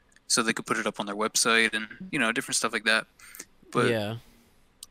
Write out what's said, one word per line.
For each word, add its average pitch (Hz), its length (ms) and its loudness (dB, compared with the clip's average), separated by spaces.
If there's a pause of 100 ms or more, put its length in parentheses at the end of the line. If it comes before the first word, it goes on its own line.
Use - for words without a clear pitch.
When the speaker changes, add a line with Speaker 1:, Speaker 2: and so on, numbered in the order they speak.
(280)
Speaker 1:
so 123 140 4
they 113 120 0
could 113 100 -6
put 113 140 -2
it 110 80 -4
up 104 120 -4
on 113 60 -6
their 101 100 -6
website 110 600 2
and, 107 140 -6 (220)
you 156 80 -2
know, 120 140 2
different 131 240 -4
stuff 113 160 -2
like 113 120 -4
that. 110 220 2 (640)
But 120 200 2
Speaker 2:
Yeah. 110 260 -2 (760)